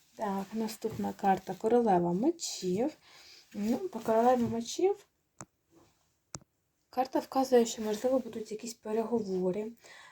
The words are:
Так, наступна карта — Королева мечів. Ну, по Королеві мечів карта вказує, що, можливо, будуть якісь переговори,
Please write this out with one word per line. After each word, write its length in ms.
Так, 360
наступна 600
карта — 480
Королева 520
мечів. 840
Ну, 240
по 220
Королеві 420
мечів 640
карта 300
вказує, 460
що, 160
можливо, 380
будуть 320
якісь 220
переговори, 960